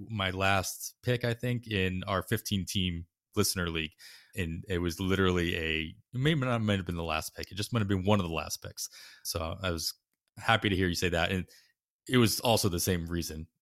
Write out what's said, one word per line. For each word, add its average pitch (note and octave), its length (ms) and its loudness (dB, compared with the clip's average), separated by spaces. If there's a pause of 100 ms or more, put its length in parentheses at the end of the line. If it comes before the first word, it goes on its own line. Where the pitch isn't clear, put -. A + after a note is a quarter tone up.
(100)
my G2 180 -2
last F#2+ 640 0 (100)
pick, B2 220 0
I A#2+ 80 0
think, A#2+ 360 -4
in F#2 380 0
our F#2+ 160 0
fifteen G2 440 -2
team F2+ 400 -2 (280)
listener F#2 360 0
league. D#2+ 220 -4 (440)
And E2+ 320 -4
it F#2 80 -2
was E2+ 240 -2
literally F2+ 560 2
a, D#2+ 380 -2 (180)
it B2 80 -4
may D3+ 140 2
not, B2+ 260 0
might G#2 160 4
have F#2 80 -2
been F2 120 -4
the E2+ 60 -2
last D#2+ 320 -2
pick. - 160 -10
It G2 40 -14
just G#2 180 -4
might A#2 60 0
have G2+ 100 0
been F#2+ 160 2
one G2+ 160 6
of E2+ 80 -2
the E2 60 -4
last - 280 -6
picks. - 280 -10 (320)
So F2 400 -4
I F#2 80 0
was E2 240 -4 (420)
happy A2 320 2
to F#2+ 80 4
hear F#2 120 4
you F2 60 0
say F2+ 140 0
that. E2+ 240 2
And F2+ 140 0 (600)
it B2+ 120 2
was A2+ 220 4
also A2 280 4
the E2+ 100 0
same F2 280 0
reason, D#2+ 400 -4 (160)